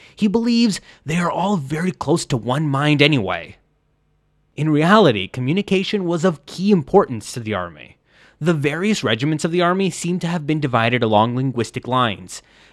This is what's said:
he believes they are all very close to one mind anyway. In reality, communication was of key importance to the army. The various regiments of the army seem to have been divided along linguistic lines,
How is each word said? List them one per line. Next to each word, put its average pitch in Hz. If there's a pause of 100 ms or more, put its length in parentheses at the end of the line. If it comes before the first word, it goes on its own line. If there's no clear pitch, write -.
(140)
he 214
believes 233 (240)
they 156
are 175
all 180
very 156
close 160
to 143
one 123
mind 143
anyway. 98 (1040)
In 156
reality, 151
communication 190
was 170
of 175
key 196
importance 160
to -
the 107
army. 85 (420)
The 170
various 160
regiments 131
of 165
the 175
army 185
seem 175
to 175
have 165
been 156
divided 120
along 113
linguistic 123
lines, 110 (320)